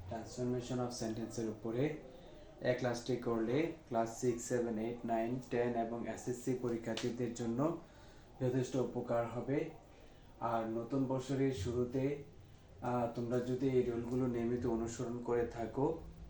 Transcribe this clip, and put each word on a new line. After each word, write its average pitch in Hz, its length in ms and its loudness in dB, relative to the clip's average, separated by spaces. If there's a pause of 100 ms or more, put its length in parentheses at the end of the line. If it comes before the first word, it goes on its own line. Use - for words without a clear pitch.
ট্রান্সফরমেশন 123 720 -2
অফ 123 120 0
সেন্টেন্সের 110 560 -2
উপরে। 120 480 0 (640)
এই 123 140 4
ক্লাসটি 123 420 0
করলে 120 560 2 (160)
ক্লাস 113 320 0
সিক্স, 123 240 2
সেভেন, 117 340 2
এইট, 117 280 -2
নাইন, 117 340 2 (100)
টেন 120 240 2
এবং 113 340 0
এসএসসি 123 540 -2
পরীক্ষার্থীদের 117 720 -2
জন্য 123 440 0 (640)
যথেষ্ট 127 360 2
উপকার 117 500 2
হবে। 131 440 0 (680)
আর 117 260 2
নতুন 120 380 0
বছরের 131 480 2
শুরুতে, 127 720 0 (580)
আহ, 123 320 2
তোমরা 120 260 2
যদি 127 280 2
এই 127 140 6
রুলগুলো 120 440 2
নিয়মিত 120 400 2
অনুসরণ 117 560 0
করে 120 240 4
থাকো, 123 560 0 (280)